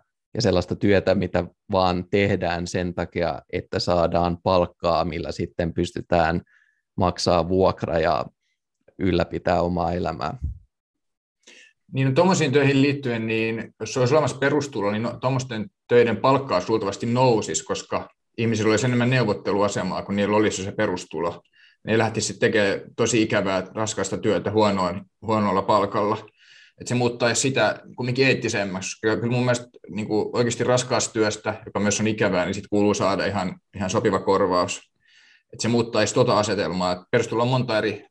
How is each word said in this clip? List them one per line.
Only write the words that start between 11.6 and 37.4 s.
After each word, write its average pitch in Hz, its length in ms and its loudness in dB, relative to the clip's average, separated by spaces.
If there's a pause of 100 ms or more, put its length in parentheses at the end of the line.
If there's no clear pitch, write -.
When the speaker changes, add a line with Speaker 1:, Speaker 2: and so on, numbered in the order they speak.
Speaker 2:
Niin, 135 140 0
no, 135 60 2
tommosiin 160 400 2
töihin 139 300 4
liittyen, 123 440 -2
niin 113 540 -4
jos 107 140 -8
se 135 60 -2
olisi 123 140 4
olemassa - 240 2
perustulo, 135 520 0
niin 107 120 -2
no, 120 180 -6
tommosten 127 500 -4 (180)
töiden 117 280 6
palkkaus 120 520 0
luultavasti 101 380 -2
nousisi, 117 580 2
koska - 440 -6 (280)
ihmisillä 110 340 0
olisi 110 160 2
enemmän 120 240 2
neuvotteluasemaa, 101 920 0
kun 101 140 -4
niillä 104 200 2
olisi 98 280 0
se 98 80 -6
perustulo. 90 720 -4 (420)
Ne - 80 -2
ei 113 60 4
lähtisi 110 280 0
sit - 120 -8
tekemään 104 420 2 (160)
tosi 113 260 2
ikävää, 95 520 0
raskasta 107 440 -4
työtä 95 320 0
huonoon, 98 540 0 (180)
huonolla 104 400 0
palkalla. 104 640 0 (540)
Et - 60 -12
se 120 80 -2
muuttaisi 120 460 0
sitä 113 400 0 (160)
kumminkin 127 300 0
eettisemmäksi. 104 760 -2
Kyllä, 110 160 2
kyllä 117 160 -2
mun 123 120 0
mielestä, 123 220 0 (240)
niinku, 104 420 -4
oikeasti 120 320 -2
raskaasta 123 480 0
työstä, 107 540 -2
joka - 140 -6
myös 104 200 0
on 107 60 0
ikävää, 104 380 0
niin 92 100 -4
sit 95 160 -10
kuuluu 104 240 2
saada 92 320 0
ihan, 98 340 -4 (160)
ihan 92 140 -4
sopiva 95 280 2
korvaus. 92 640 0 (720)
Et - 80 -20
se 110 80 -2
muuttaisi 113 460 2
tota 113 240 4
asetelmaa. 92 540 0
Et 90 60 -4 (120)
perustulo 113 320 0